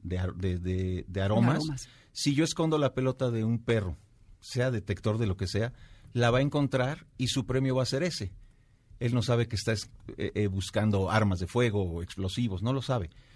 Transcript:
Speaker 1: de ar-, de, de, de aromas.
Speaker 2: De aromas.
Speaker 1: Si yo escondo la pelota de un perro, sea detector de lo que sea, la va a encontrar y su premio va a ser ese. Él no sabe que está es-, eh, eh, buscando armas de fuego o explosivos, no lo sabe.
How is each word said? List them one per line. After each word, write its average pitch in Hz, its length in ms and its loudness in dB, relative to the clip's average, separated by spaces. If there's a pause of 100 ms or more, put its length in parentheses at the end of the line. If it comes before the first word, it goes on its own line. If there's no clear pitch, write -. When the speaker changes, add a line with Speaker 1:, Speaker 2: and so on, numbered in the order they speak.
Speaker 1:
de 90 160 -2
ar-, 90 160 -2
de, 90 240 -2
de, 92 480 -2
de 92 140 -4
aromas. 117 340 4
Speaker 2:
De - 0 -
aromas. 151 340 -6 (240)
Speaker 1:
Si 143 220 0
yo 151 80 4
escondo 160 340 0
la 135 160 2
pelota 131 380 0
de 113 120 0
un 113 200 0
perro, 98 340 0 (440)
sea 127 280 -2
detector 107 480 0
de 117 80 0
lo 95 120 0
que 95 100 -2
sea, 110 260 -2 (400)
la 120 160 4
va 120 80 4
a 135 40 4
encontrar 139 680 0 (100)
y 127 120 0
su - 180 -2
premio 131 280 0
va 131 60 2
a 123 60 0
ser 139 160 -2
ese. 131 280 -4 (680)
Él 120 120 2
no 123 80 4
sabe 117 280 2
que 107 80 -4
está 110 160 0
es-, - 160 -4 (280)
eh, - 180 -4
eh, 104 120 2
buscando 98 640 0
armas 101 280 4
de 90 80 -2
fuego 110 360 2
o 85 180 -4
explosivos, 95 600 -4
no 120 80 0
lo 135 100 -2
sabe. 117 280 -2 (260)